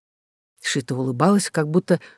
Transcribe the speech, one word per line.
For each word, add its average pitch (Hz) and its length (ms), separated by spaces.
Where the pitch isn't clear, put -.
Шита 135 340
улыбалась, 131 540
как 151 200
будто 175 320